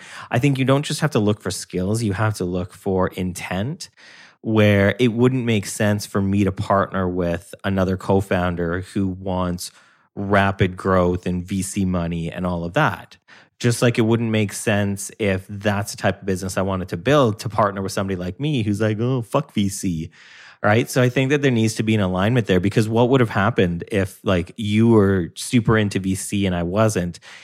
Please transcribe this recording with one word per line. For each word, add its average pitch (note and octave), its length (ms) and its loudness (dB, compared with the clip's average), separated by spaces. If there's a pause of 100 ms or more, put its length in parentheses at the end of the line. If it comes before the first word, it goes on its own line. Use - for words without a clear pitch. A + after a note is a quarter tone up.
(300)
I A#2 100 0
think C#3 200 2
you C3 60 0
don't C#3 180 2
just D3+ 180 -6
have D3+ 100 0
to B2 80 2
look G#2 220 2
for G2 100 -6
skills, G2+ 520 -4
you G2+ 100 0
have G#2+ 220 0
to F#2+ 100 -4
look F2+ 280 -4
for F#2 360 0
intent, F#2 800 -6 (520)
where G#2 580 4
it B2 100 4
wouldn't B2 360 2
make A2 200 0
sense G#2 400 0
for G2+ 160 -2
me G2 220 2
to F#2+ 80 0
partner F#2+ 580 0
with F2 440 -4 (100)
another F#2+ 340 0
co-founder F2+ 840 0
who G2 260 -4
wants F#2 640 -4 (440)
rapid G2 600 2
growth F2+ 480 2
and F2+ 200 -4
V G2 160 -4
C F#2+ 240 -2
money E2+ 460 -4
and F#2 140 -8
all F2 180 -4
of F2 100 -8
that. - 440 -4 (420)
Just A#2+ 220 0
like A#2+ 160 2
it A#2 60 4
wouldn't A2+ 260 2
make G#2+ 240 0
sense G2+ 640 -2
if F#2+ 320 -2
that's G2+ 420 -2
the - 60 -12
type G2 240 -2
of G2 60 -16
business F#2 300 -4
I G2 40 0
wanted F#2 280 -4
to - 80 -6
build A#2 420 2
to A#2 100 -8
partner G2+ 320 0
with F#2+ 100 -4
somebody G2 240 -4
like F2+ 240 -6
me C#3 220 -2
who's G#2 200 0
like, G#2+ 180 0
"Oh, A#2+ 240 -2
fuck - 300 -4
V G2+ 140 0
C." E2+ 440 -6 (520)
Right? G#2+ 260 2
So B2+ 140 2
I B2+ 60 4
think C3 200 0
that C#3+ 140 0
there C3+ 80 4
needs A2 240 2
to A2 80 -2
be A2 100 0
an G#2+ 80 2
alignment G2+ 460 2
there F#2 120 4
because G#2 300 0
what A#2 200 2
would C3+ 100 4
have A#2 100 2
happened F#2+ 600 0
if, F#2+ 320 -2
like, F2+ 340 0
you G#2+ 300 2
were G2 480 4
super A2+ 420 2
into G#2 220 0
V F#2+ 160 -2
C G2 320 -2
and F2+ 80 0
I F2 80 -2
wasn't, F#2 560 0 (240)